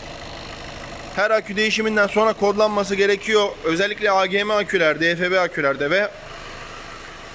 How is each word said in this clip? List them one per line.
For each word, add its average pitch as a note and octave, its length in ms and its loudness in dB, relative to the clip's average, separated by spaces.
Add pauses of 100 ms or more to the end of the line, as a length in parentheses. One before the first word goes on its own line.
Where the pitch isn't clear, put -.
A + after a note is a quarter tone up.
(1160)
Her G#3 140 4
akü G#3+ 260 0
değişiminden G#3+ 500 2
sonra G#3+ 260 4
kodlanması G3+ 640 2
gerekiyor. G3+ 540 2 (160)
Özellikle G3+ 460 0
A F#3+ 160 4
G G3 180 0
M G#3+ 100 0
akülerde, E3+ 560 2
E E3+ 60 0
F F3+ 140 -2
B F#3 100 4
akülerde C#3+ 500 0
ve G3 200 0 (1200)